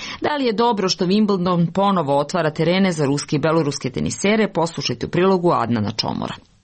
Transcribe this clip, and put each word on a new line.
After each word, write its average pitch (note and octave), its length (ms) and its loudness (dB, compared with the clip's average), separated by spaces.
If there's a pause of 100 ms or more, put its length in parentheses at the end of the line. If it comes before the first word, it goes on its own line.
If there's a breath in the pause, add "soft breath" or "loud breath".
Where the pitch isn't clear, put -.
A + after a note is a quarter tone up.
(200 loud breath)
Da D4 160 -2
li C#4 80 -2
je A#3 80 2
dobro G#3 360 2
što F3 180 0
Wimbledon F3+ 680 2
ponovo F3+ 460 2
otvara D#3 320 0
terene F3 420 2
za D3+ 120 0
ruske C#3+ 320 -2
i C#3 40 0
beloruske D3+ 500 0
tenisere, G3 640 0
poslušajte C#3+ 540 -4
u - 40 -6
prilogu F3 420 2
Adnana A#2 380 0
Čomora. A#1+ 440 -4 (300)